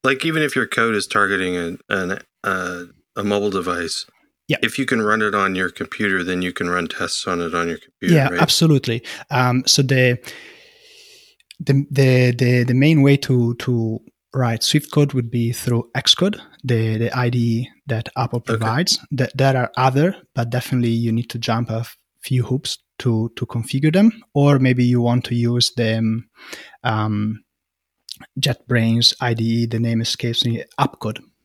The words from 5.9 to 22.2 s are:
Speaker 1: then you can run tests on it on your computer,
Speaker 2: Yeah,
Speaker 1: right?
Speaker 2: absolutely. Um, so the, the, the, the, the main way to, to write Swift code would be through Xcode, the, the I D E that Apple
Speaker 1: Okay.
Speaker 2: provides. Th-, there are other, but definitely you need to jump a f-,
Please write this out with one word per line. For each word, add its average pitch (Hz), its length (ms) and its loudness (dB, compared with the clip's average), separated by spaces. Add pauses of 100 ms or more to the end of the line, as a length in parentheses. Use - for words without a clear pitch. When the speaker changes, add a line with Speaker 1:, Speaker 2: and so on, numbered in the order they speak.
Speaker 1:
then 90 180 -2
you 90 120 -4
can 87 160 -4
run 87 180 -2
tests - 400 -6
on 87 140 -2
it 82 120 -6
on 85 140 -2
your 82 120 -6
computer, - 360 -2
Speaker 2:
Yeah, 139 140 4
Speaker 1:
right? 87 120 -2
Speaker 2:
absolutely. 139 600 2 (260)
Um, 127 360 2
so - 160 4
the, 127 360 2 (1400)
the, 139 320 2
the, 127 400 4
the, 123 320 2
the 123 100 0
main 143 280 6
way 139 160 6
to, 120 380 0
to 113 440 -2 (340)
write 120 300 -2
Swift - 280 0
code 147 220 2
would 120 160 -2
be 117 220 0
through 117 440 -2
Xcode, - 440 0 (240)
the, 113 340 0
the 113 200 -2
I 123 120 0
D 120 100 0
E 117 300 0 (180)
that 113 280 -4
Apple 127 220 -2
Speaker 1:
Okay. 117 160 -4
Speaker 2:
provides. 113 460 0 (180)
Th-, 123 180 0
there 135 220 2
are 123 180 -2
other, 135 400 2 (200)
but 117 160 -4
definitely 120 400 0
you 117 200 0
need 117 200 -2
to 120 80 -8
jump 113 300 -2
a 113 100 -4
f-, - 180 -10 (240)